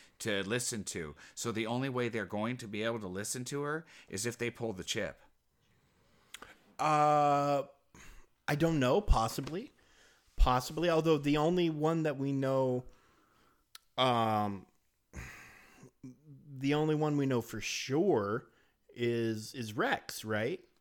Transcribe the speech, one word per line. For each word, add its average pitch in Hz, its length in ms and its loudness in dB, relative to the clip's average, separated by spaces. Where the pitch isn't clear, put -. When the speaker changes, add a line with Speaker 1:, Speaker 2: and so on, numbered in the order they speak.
Speaker 1:
to 101 240 -2
listen 117 420 -4
to. 78 280 -8
So 117 160 -6
the 107 160 -2
only 127 220 -2
way 123 180 -2
they're 110 160 -4
going 107 360 -4
to 104 100 -12
be 107 140 -6
able 117 160 -2
to 101 80 -10
listen 104 360 -6
to 143 200 -6
her 156 220 -6
is 98 180 -6
if 117 120 -6
they 120 120 -4
pull 113 220 -8
the 92 140 -10
chip. 92 340 -6
Speaker 2:
Uh, 147 840 4
I 151 80 2
don't 165 240 2
know. 135 220 4
Possibly. 147 720 2
Possibly. 156 520 4
Although 160 280 6
the 143 180 2
only 165 340 4
one 156 340 0
that 143 140 0
we 139 140 -2
know, 131 540 0
um, 110 680 2
the 139 180 0
only 156 200 2
one 151 220 0
we 139 80 2
know 127 160 0
for 113 180 -8
sure 131 840 0
is, 113 580 -2
is 110 220 -8
Rex, - 480 -4
right? 110 380 -4